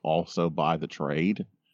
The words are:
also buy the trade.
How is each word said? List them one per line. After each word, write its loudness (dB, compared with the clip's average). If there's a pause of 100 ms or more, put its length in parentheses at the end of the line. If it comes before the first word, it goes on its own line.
also 0
buy 2
the -4
trade. -2 (280)